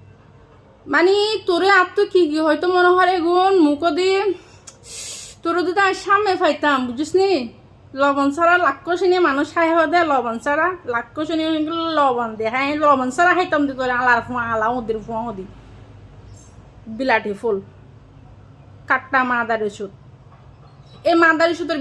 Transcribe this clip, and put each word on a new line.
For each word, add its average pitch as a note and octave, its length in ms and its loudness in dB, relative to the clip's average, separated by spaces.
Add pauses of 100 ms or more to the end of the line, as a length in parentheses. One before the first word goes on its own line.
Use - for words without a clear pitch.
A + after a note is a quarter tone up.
(920)
মানে, F4 220 4 (340)
তোরে F4 200 2 (120)
আর F4+ 160 0
তো G4+ 60 4 (100)
কি F4+ 180 4
কি D4+ 160 -2
হয়তো D#4 280 0
মনে F4+ 220 4
হয় F#4 180 2 (120)
গুণ F#4 280 2 (120)
মুখ D4 160 -2 (160)
দিয়ে F#4+ 220 0 (1200)
তোর E4+ 140 -2 (100)
যদি F#4 200 -2
আমি F#4 100 0 (100)
সামনে G4+ 260 2 (100)
পাইতাম, D4 440 2
বুঝিস B3 320 -6
নি? G4 120 2 (720)
লবণ C#4 360 2
ছাড়া E4+ 180 4 (120)
লাক্ষ - 200 -4 (140)
শুনি F4+ 160 4 (120)
মানুষ C#4+ 260 0
খাই E4 220 2
হয়ে D#4+ 160 2
দেয়, E4+ 200 2
লবণ A#3+ 320 -2
ছাড়া D4+ 220 0 (280)
লাক্ষ A#3+ 220 -8 (120)
শুনি D#4+ 160 -2 (540)
লবণ A#3+ 400 0
দে, A3 60 -4 (100)
হ্যাঁ, C4+ 140 -2 (160)
লবণ C4+ 320 2
ছাড়া F4 200 4
খাইতাম E4+ 300 0
দি C4+ 120 -4
তোরে B3+ 220 -2
আলার B3 260 2
ফুয়া A#3+ 160 -6 (100)
আলা, A3 140 0 (100)
ওদের A3 280 -6
ফুয়া A3 240 -8
ওদি F#3+ 160 -12 (1500)
বিলাটি A3 440 0
ফুল, A3 160 -2 (1300)
কাট্টা C4 300 0 (100)
মাদার A#3 380 -2
ওষুধ। G3+ 220 -10 (1160)
এই E4+ 140 4
মাদার E4 320 4
ওষুধের D#4+ 260 -6